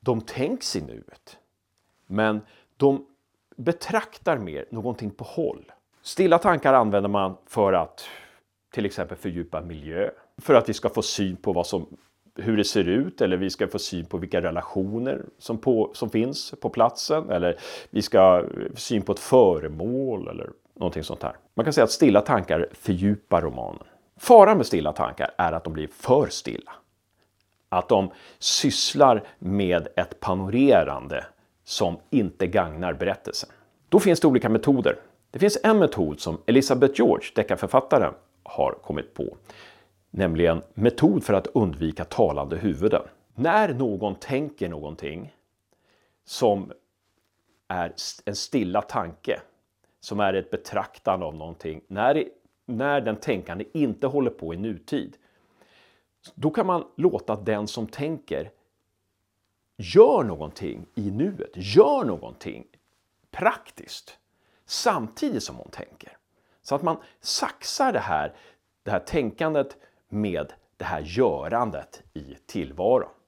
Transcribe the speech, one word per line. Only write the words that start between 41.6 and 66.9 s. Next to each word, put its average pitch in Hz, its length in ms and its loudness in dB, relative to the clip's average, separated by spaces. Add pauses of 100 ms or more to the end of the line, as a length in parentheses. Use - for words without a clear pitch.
talande 73 520 -2
huvuden. 85 460 0 (320)
När 175 400 0
någon 104 400 -4
tänker 139 540 -6
någonting 78 680 -12 (880)
som 101 480 0 (960)
är 87 220 -6
st-, - 340 -14
en 101 120 -8
stilla 101 460 -4
tanke, 92 580 -6 (600)
som 104 200 -8
är 98 140 0
ett 95 160 -4
betraktande 95 760 -6
av 78 80 -10
någonting, 78 520 -12
när, 123 380 0 (420)
när 135 340 -2
den 110 160 -4
tänkande 92 560 -6
inte 139 340 -2
håller 131 240 -2
på 82 240 -10
i - 20 -10
nutid, 107 600 -8 (1160)
då - 160 -2
kan 190 160 -2
man 180 180 -2 (120)
låta 143 400 0
den 107 300 -4
som 110 200 -8
tänker 143 640 -8 (1300)
gör 202 440 6
någonting 78 720 -8
i 104 160 -4
nuet, 160 440 -6
gör 185 500 4
någonting 62 600 -10 (640)
praktiskt - 880 -8 (480)
samtidigt 185 760 -4
som - 140 -14
hon - 140 -18
tänker. - 460 -20 (460)
Så - 120 -6
att 143 80 -4
man 165 140 -2 (240)